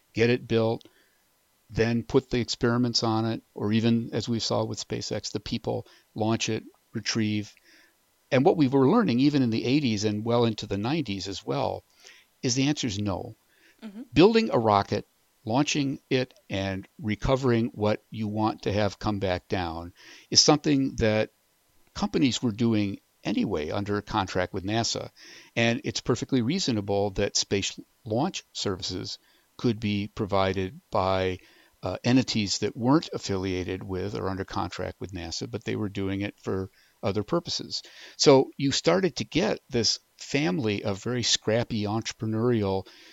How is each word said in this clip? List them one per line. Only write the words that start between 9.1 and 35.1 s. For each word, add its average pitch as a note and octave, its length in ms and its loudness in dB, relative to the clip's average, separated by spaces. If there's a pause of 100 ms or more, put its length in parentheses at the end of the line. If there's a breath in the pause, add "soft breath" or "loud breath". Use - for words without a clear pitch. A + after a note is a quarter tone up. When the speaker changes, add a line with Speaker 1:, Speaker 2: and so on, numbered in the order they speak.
Speaker 1:
even C#3+ 200 4
in B2 80 4
the A2 160 0
eighties A#2+ 400 2
and G#2+ 180 0
well A#2 220 4
into A2 220 0
the G2 100 -4
nineties G2+ 520 -4
as F#2+ 140 -8
well, A2+ 400 -2 (600 loud breath)
is B2 120 0
the C3+ 140 2
answer D3 180 -2
is G2+ 120 -4
no. G#2 380 -4 (460 soft breath)
Speaker 2:
Mm-hmm. A3 200 -14 (100)
Speaker 1:
Building A3 400 6
a C#3+ 60 2
rocket, G#2+ 480 2 (400)
launching C#3 540 0 (100)
it, C3 240 0 (160)
and F#2+ 360 -4 (140)
recovering A#2+ 720 2
what G#2 380 0
you G#2+ 180 -6
want A2 340 0
to A2 100 -2
have G2+ 260 0
come G#2 200 -2
back F#2 300 -2
down F2 460 -4 (360 loud breath)
is - 100 4
something D3 560 2
that A2 340 2 (640)
companies D#3 480 0
were A#2+ 100 0
doing G#2+ 460 0 (260)
anyway A#2+ 440 -2
under G2+ 300 -2
a G2+ 40 -4
contract F#2+ 520 -2
with F2+ 100 -6
nasa. A2+ 460 -2 (460 loud breath)
And A#2 280 2
it's - 160 -6
perfectly C3 400 0
reasonable G#2 720 0
that G2+ 260 -2
space - 420 -2 (260)
launch B2 480 -4
services G2+ 680 -6 (380 soft breath)
could A#2 240 -2
be G#2 340 -2
provided F#2+ 640 0 (120)
by, F#2 460 0 (440 soft breath)
uh, F#2 220 -4
entities A#2+ 540 2
that - 180 -4
weren't C#3 360 2
affiliated F#2+ 720 -4
with F#2+ 320 -6
or G2 140 -4
under F#2+ 160 -4
contract F#2 560 -6
with F#2 120 -10